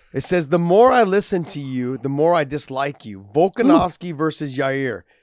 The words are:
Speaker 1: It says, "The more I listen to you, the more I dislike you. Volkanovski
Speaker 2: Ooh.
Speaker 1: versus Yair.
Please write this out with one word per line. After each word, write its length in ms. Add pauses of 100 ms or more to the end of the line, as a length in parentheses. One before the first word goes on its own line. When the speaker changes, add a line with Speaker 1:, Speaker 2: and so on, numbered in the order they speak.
(140)
Speaker 1:
It 80
says, 260
"The 120
more 320
I 120
listen 420
to 140
you, 380
the 120
more 260
I 80
dislike 640
you. 280
Volkanovski 800
Speaker 2:
Ooh. 20
Speaker 1:
versus 420
Yair. 440 (220)